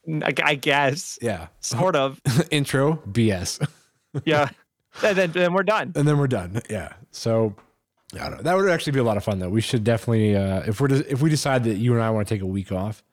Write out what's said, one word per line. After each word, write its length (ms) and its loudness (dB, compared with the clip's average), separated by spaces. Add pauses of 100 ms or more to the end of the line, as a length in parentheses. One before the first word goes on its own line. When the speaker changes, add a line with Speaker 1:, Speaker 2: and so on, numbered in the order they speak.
(240)
Speaker 1:
I, 100 2 (100)
I 120 2
guess. 680 0
Speaker 2:
Yeah. 260 -4 (120)
Speaker 1:
Sort 360 0
of. 240 0 (160)
Speaker 2:
<laughs> 160 0
Intro, 440 0 (160)
B 200 2
S. 280 -4 (320)
<laughs> 340 -10
Speaker 1:
Yeah. 240 2 (540)
And 120 4
then, 180 2
then 200 2
we're 80 2
done. 340 0
Speaker 2:
And 120 2
then 100 4
we're 100 2
done. 400 -4
Yeah. 260 -8 (180)
So, 440 -2 (640)
I 80 -8
don't 100 -12
know. 60 -14
That 120 2
would 160 2
actually 220 -2
be 60 2
a 40 4
lot 140 2
of 60 -4
fun, 140 0
though. 120 -4
We 120 2
should 220 0
definitely, 520 2
uh, 300 0
if 160 -2
we're 60 4
de-, 240 2
if 100 -2
we 80 4
decide 360 2
that 100 0
you 180 2
and 80 2
I 80 0
wanna 160 0
take 160 -4
a 60 -6
week 240 -4
off, 420 -6